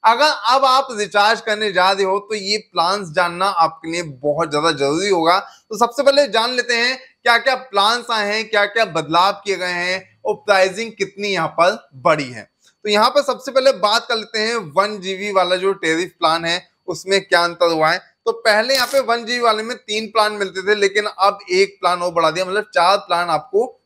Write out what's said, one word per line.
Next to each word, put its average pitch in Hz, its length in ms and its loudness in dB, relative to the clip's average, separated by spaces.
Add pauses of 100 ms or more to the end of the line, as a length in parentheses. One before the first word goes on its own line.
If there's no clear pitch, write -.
अगर 247 260 2 (200)
अब 269 160 4
आप 269 260 2
रिचार्ज 208 500 0
करने 214 300 -4
जा 185 200 2
रहे 196 140 0
हो 190 160 0
तो 214 140 -8
ये 202 220 -4 (100)
प्लान्स 180 440 -2
जानना 175 340 0 (180)
आपके 160 280 -4
लिए 175 120 -4 (180)
बहुत 147 300 -2
ज्यादा 151 220 2
जरूरी 147 360 -2
होगा। 175 300 4
तो - 380 -14
सबसे 233 260 0
पहले 277 260 4
जान 226 220 -2
लेते 240 240 -2
हैं 247 220 0
क्या - 420 0
क्या 254 160 0
प्लान्स 220 560 -2
आए 214 160 -2
हैं, 214 220 -4
क्या 208 180 2
क्या 220 200 0
बदलाव 170 560 0
किए 196 140 -4
गए 180 160 -6
हैं 180 520 -6
और 208 120 -2
प्राइसिंग 196 560 0
कितनी 202 360 -8
यहाँ 170 200 -2
पर 170 280 2 (200)
बढ़ी 143 320 0
है। 110 180 -16 (380)
तो 214 40 -4
यहाँ 214 200 4
पर 277 120 0
सबसे 262 300 -6
पहले 262 220 4
बात 214 340 0
कर 240 80 -2
लेते 220 240 -6
हैं 226 160 -2 (180)
वन 202 260 0
जीबी 190 320 -6
वाला 185 240 2
जो 185 200 0
टैरिफ 170 440 -2
प्लान 165 260 2
है 175 160 -2 (260)
उसमें 185 340 -2
क्या 180 220 2
अंतर 170 280 2
हुआ 156 200 2
है। 175 60 0 (280)
तो 233 120 0
पहले 226 380 2
यहाँ 254 120 0
पे 277 140 0
वन 233 240 -2
जीबी 240 140 -4
वाले 220 240 2
में 233 140 -8
तीन 214 300 -6
प्लान 214 260 0
मिलते 190 300 -6
थे, 208 120 2
लेकिन 202 300 2
अब 196 340 0 (120)
एक 190 300 2
प्लान 175 200 0
और 180 100 -4
बढ़ा 165 200 2
दिया, 180 140 -4
मतलब 196 280 -4
चार 180 260 4
प्लान 175 300 -2
आपको 170 360 -2 (200)